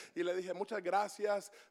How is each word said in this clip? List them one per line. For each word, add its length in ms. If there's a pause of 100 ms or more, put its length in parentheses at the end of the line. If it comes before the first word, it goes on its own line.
(160)
Y 80
le 100
dije, 200
"Muchas 280
gracias, 720 (200)